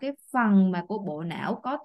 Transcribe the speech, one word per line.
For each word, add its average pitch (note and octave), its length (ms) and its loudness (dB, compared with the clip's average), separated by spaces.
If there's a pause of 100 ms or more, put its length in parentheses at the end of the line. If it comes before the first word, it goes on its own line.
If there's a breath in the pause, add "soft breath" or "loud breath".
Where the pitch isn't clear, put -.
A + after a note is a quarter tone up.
cái C#4 120 -4 (200)
phần G3+ 380 6
mà F3 180 -2
của G#3 100 -4
bộ D#3 240 -6
não E3+ 400 -4
có B3 220 -4